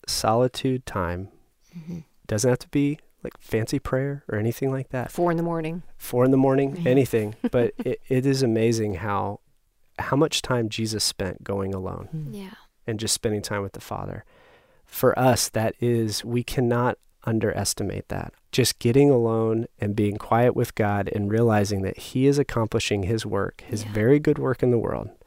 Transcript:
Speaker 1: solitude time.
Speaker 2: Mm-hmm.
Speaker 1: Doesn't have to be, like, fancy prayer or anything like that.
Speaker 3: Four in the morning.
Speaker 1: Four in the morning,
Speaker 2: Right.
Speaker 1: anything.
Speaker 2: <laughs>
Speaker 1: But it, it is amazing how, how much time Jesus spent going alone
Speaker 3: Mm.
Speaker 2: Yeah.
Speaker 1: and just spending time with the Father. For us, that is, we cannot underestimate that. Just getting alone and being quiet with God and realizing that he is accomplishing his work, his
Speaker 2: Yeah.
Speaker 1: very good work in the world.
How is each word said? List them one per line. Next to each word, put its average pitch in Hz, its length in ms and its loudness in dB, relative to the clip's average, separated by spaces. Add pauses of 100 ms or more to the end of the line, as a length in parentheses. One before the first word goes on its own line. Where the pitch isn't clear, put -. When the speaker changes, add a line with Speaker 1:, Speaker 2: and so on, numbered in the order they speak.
Speaker 1:
solitude 127 760 0
time. 90 420 -4 (500)
Speaker 2:
Mm-hmm. 170 220 -12 (280)
Speaker 1:
Doesn't 107 220 0
have 123 100 2
to - 100 -18
be, 143 300 0 (240)
like, - 160 -10
fancy 117 400 -2
prayer 139 500 -4
or 110 80 -4
anything 120 340 -2
like 135 180 -6
that. 127 220 -6
Speaker 3:
Four 175 200 0
in 165 60 0
the 175 60 -2
morning. 165 400 -6 (140)
Speaker 1:
Four 123 280 0
in 131 60 6
the 135 60 6
morning, 135 380 4
Speaker 2:
Right. 170 120 -2
Speaker 1:
anything. 117 560 2
Speaker 2:
<laughs> 240 80 -2
Speaker 1:
But 120 220 2 (100)
it, 127 240 -4
it 131 180 2
is 135 160 2
amazing 113 540 2
how, 101 460 -4 (580)
how - 160 -2
much 151 260 2
time 120 280 0
Jesus 107 340 -4
spent - 400 -4
going 98 300 -4
alone 92 420 -8
Speaker 3:
Mm. 151 200 -8
Speaker 2:
Yeah. 98 140 -12 (380)
Speaker 1:
and 110 120 -4
just 107 140 -2
spending 107 280 -2
time 101 200 -4
with 98 120 -8
the - 80 -16
Father. 95 440 -10 (600)
For - 320 2
us, 123 320 2
that 110 300 -2
is, 117 440 0
we 120 200 -2
cannot 120 540 0 (260)
underestimate 101 840 -2
that. - 240 -8 (180)
Just - 280 2
getting 139 300 6
alone 113 560 2 (140)
and 104 160 -2
being 104 220 0
quiet 117 380 4
with - 200 -2
God 104 380 0
and 101 180 -2
realizing 107 500 2
that 95 160 -4
he 131 300 0
is 143 120 4
accomplishing 107 640 0
his 110 220 -2
work, 101 420 -4
his 107 160 -6
Speaker 2:
Yeah. 104 100 -10
Speaker 1:
very 117 260 4
good 151 200 2
work 131 240 -2
in 123 80 4
the 120 60 2
world. 101 320 -4 (180)